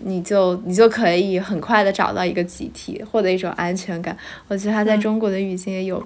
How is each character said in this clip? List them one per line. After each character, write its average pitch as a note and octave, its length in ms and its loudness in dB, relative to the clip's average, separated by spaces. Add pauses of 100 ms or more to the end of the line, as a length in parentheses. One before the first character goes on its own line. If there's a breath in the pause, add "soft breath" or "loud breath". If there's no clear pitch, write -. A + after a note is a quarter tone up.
你 F#3 180 -4
就， F#3 320 2 (100)
你 F3+ 80 -4
就 A3+ 160 8
可 A3 240 2
以 F#3 280 2
很 G3+ 200 -4
快 G#3+ 220 2
地 G3 100 4
找 G3 200 0
到 F#3 120 -2
一 F3+ 80 0
个 F3 120 0
集 - 280 -8
体， - 300 -10
获 A3 180 0
得 F#3 120 2
一 F#3 40 2
种 F#3 180 -4
安 F3 220 -2
全 F3 240 -6
感。 F3 160 -6 (300 loud breath)
我 G3+ 100 -4
觉 G3 120 -4
得 G#3+ 40 0
它 G#3+ 120 2
在 G#3+ 120 4
中 G#3+ 220 0
国 A3 100 0
的 F#3+ 120 -2
语 F#3+ 160 -2
境 F#3+ 180 -6
也 F#3 120 -4
有， F#3 200 -4